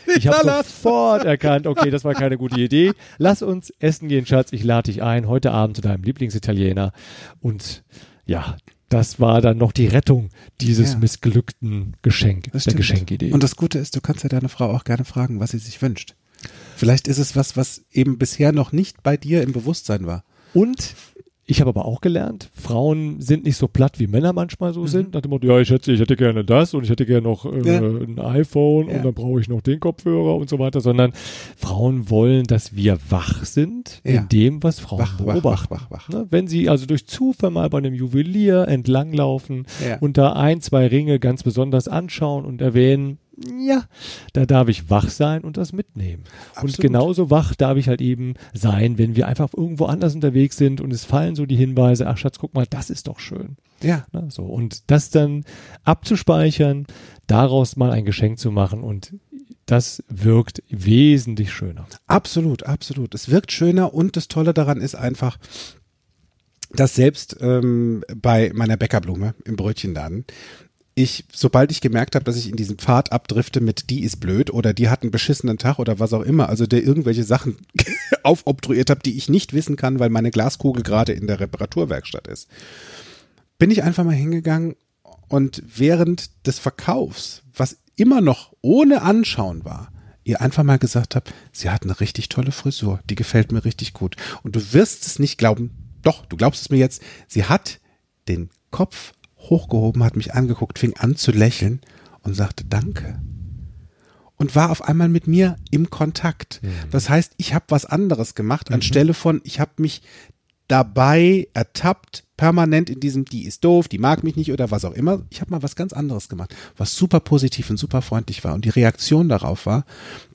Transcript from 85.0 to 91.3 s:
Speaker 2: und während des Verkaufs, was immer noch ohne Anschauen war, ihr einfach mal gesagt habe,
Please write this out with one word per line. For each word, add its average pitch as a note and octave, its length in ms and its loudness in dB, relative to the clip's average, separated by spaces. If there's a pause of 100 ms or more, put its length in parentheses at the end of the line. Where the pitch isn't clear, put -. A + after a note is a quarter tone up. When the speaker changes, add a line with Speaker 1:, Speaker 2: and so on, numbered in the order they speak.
Speaker 2:
und C3+ 340 0 (140)
während E3+ 680 0
des C3 140 -4
Verkaufs, - 800 -6 (140)
was - 220 -4 (180)
immer B3 260 6
noch C#3+ 400 0
ohne C#4 400 6
Anschauen A2 640 0
war, - 260 -14 (320)
ihr - 180 -2
einfach C#3 220 2
mal C#3 140 4
gesagt B2 380 -2
habe, B2+ 100 -4 (260)